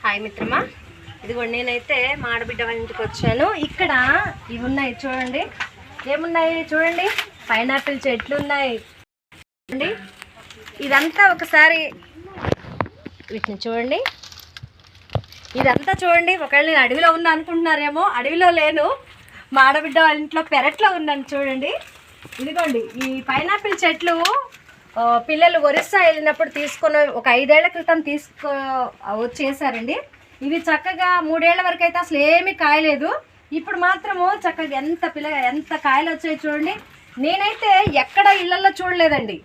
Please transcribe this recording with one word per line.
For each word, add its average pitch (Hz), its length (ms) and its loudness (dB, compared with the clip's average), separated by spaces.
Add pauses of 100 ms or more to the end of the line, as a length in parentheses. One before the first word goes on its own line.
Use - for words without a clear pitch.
హాయ్ 202 140 -2
మిత్రమా, 233 460 -4 (560)
ఇదిగోండి 233 280 -6
నేనైతే 247 640 -4
మా 254 140 -8
ఆడబిడ్డ 233 340 -6
వాళ్ళ 233 160 -6
ఇంటికి 220 220 -8
వచ్చాను. 247 520 0
ఇక్కడ 302 380 -4 (600)
ఇవి 233 140 -8
ఉన్నాయి 262 300 -4 (100)
చూడండి, 254 420 -6 (640)
ఏమున్నాయి 330 600 -2
చూడండి, 339 360 0 (400)
పైనాపిల్ 262 580 -2
చెట్లు 247 280 -4
ఉన్నాయి 285 420 -2
చూడండి. - 1160 -12 (880)
ఇదంతా 311 500 2
ఒకసారి 320 600 4 (1400)
వీటిని 208 260 -8 (100)
చూడండి, 247 360 -4 (1500)
ఇదంతా 277 380 2 (100)
చూడండి. 339 320 4
ఒకవేళ 294 300 2
నేను 320 140 4
అడవిలో 311 320 4
ఉన్నా 330 200 2
అనుకుంటున్నారేమో, 320 720 0
అడవిలో 330 480 2
లేను, 320 480 2 (560)
మా 269 80 6
ఆడబిడ్డ 294 380 4
వాళ్ళ 302 200 6
ఇంట్లో 311 220 -4
పెరట్లో 302 500 2
ఉన్నాను 302 320 -4 (120)
చూడండి. 277 420 -4 (640)
ఇదిగోండి 302 400 -2 (260)
ఈ 262 160 -6
పైనాపిల్ 370 540 -2 (100)
చెట్లు, 330 380 0 (760)
ఆ, 233 180 2
పిల్లలు 320 420 2
ఒరిస్సా 294 460 2
వెళ్ళినప్పుడు 302 440 2
తీసుకొని, 302 480 -2
ఒక 262 300 0
ఐదేళ్ల 277 400 6
క్రితం 330 340 0
తీసుకో, 294 460 -8 (560)
ఆ, 208 120 -6
వచ్చేసారండి. 254 840 -4 (420)
ఇవి 285 180 -2
చక్కగా 359 600 0
మూడేళ్ల 330 420 2
వరకు 349 220 0
అయితే 339 140 0
అసలు 330 200 -4
ఏమీ 339 360 4
కాయలేదు. 311 680 2 (320)
ఇప్పుడు 349 260 -6
మాత్రము 359 560 0
చక్కగా 320 420 -4
ఎంత 320 380 -4
పిల్ల-, 302 180 -6
ఎంత 285 420 -4
కాయలు 294 340 0
వచ్చాయి 311 380 -6
చూడండి. 302 280 -2 (420)
నేనైతే 392 680 2 (140)
ఎక్కడ - 280 2
ఇళ్లల్లో 381 420 2
చూడలేదండి. 320 760 0